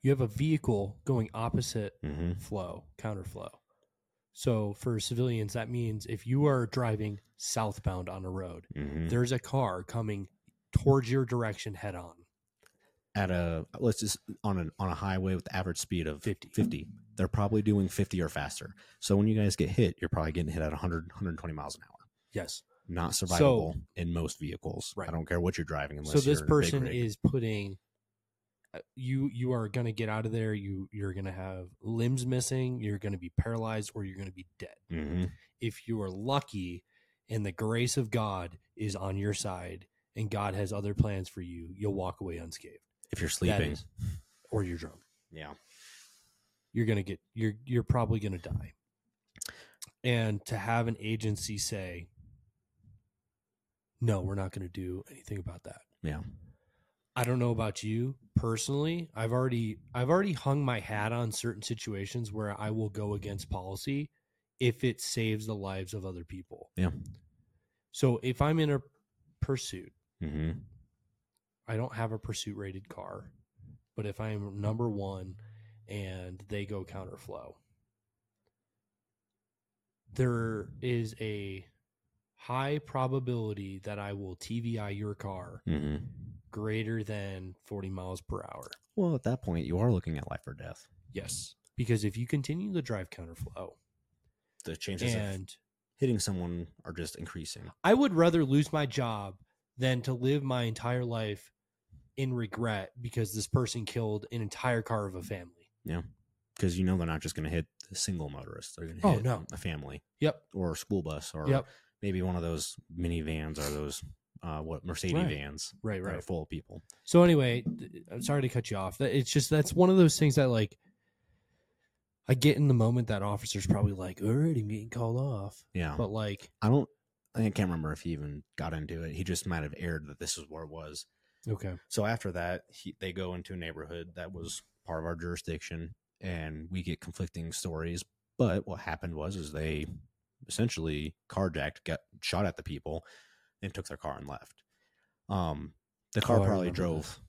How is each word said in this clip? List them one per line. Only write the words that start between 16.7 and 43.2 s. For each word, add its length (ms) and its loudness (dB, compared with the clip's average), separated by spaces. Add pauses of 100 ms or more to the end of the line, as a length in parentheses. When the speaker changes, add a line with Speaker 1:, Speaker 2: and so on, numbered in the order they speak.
Speaker 2:
they're 120 2
probably 340 4
doing 260 6
fifty 320 0
or 100 2
faster. 440 -6 (260)
So 160 4
when 120 6
you 80 4
guys 200 4
get 140 2
hit, 320 4
you're 80 -2
probably 220 0
getting 200 0
hit 120 0
at 100 0
a 40 -6
hundred, 340 -2
hundred 260 -4
twenty 160 -6
miles 220 -8
an 80 -20
hour. 240 -20 (240)
Speaker 1:
Yes. 320 -6 (240)
Speaker 2:
Not 260 -2
Speaker 1:
So 140 0
Speaker 2:
survivable 580 6 (100)
in 160 0
most 280 -2
vehicles. 580 -6
Speaker 1:
Right. 100 -6
Speaker 2:
I 40 -6
don't 160 -2
care 120 2
what 200 2
you're 60 0
driving 380 -4
Speaker 1:
So 60 -6
Speaker 2:
unless 160 4
Speaker 1:
this 140 4
Speaker 2:
you're 0 -
in 40 -6
a 20 -2
big 40 0
Speaker 1:
person 340 4
Speaker 2:
rig. 120 -2
Speaker 1:
is 200 0
putting, 600 0 (960)
uh, 60 -12 (160)
you, 360 0
you 200 0
are 180 2
gonna 220 0
get 180 -2
out 160 0
of 60 0
there. 240 0
You, 360 -4
you're 220 -4
gonna 180 -4
have 380 -8 (120)
limbs 440 2
missing. 560 0
You're 160 0
gonna 220 -2
be 100 -10
paralyzed, 640 0
or 120 -6
you're 120 -8
gonna 140 -8
be 160 -16 (100)
dead. 180 -12 (160)
Speaker 2:
Mm-hmm. 340 0 (360)
Speaker 1:
If 260 -6
you 140 -2
are 80 -2
lucky, 760 -2 (460)
and 160 0
the 60 -2
grace 440 0
of 140 0
God 480 -2 (180)
is 200 -2
on 220 -2
your 180 2
side, 500 -6 (300)
and 160 -2
God 240 0
has 180 0
other 220 -2
plans 340 2
for 120 -10
you, 360 -10
you'll 160 0
walk 260 -2
away 180 -6
unscathed. 420 -12 (320)
Speaker 2:
If 80 -6
you're 100 0